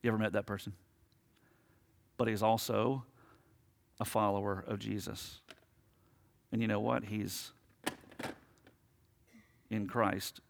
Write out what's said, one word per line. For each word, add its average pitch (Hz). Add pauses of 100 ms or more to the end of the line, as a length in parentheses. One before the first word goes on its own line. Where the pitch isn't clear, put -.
You 120
ever 110
met 107
that 101
person? 101 (1400)
But 117
he's 110
also 113 (960)
a 107
follower 101
of 107
Jesus. 104 (1120)
And 113
you 113
know 104
what? 117
He's 101 (2250)
in 104
Christ 101 (100)